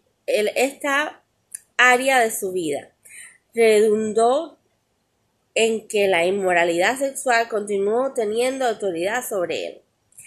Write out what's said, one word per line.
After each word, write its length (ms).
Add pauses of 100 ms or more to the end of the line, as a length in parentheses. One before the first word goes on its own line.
(260)
el, 280
esta 680 (560)
área 440
de 100
su 220
vida. 380 (640)
Redundó 1040 (1000)
en 320
que 180
la 180
inmoralidad 760
sexual 500
continuó 640
teniendo 520
autoridad 600
sobre 400
él. 140 (460)